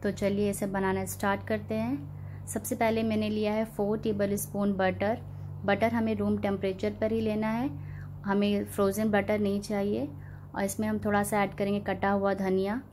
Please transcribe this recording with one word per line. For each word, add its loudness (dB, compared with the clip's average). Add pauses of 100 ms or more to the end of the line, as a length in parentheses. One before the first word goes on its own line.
तो 2
चलिए 2
इसे -2
बनाना 0
स्टार्ट 0
करते -2
हैं। -6
सबसे -4
पहले 2
मैंने 0
लिया 0
है 2
फ़ोर 0
टेबल 0
स्पून 0
बटर। 2 (440)
बटर 2
हमें 2
रूम 2
टेम्परेचर 0
पर 2
ही 0
लेना 0
है। 0 (560)
हमें 4
फ्रोज़न 2
बटर 4
नहीं 2
चाहिए। 0 (460)
और 0
इसमें -2
हम 0
थोड़ा 2
सा 2
ऐड 0
करेंगे 0
कटा 0
हुआ 4
धनिया 0 (120)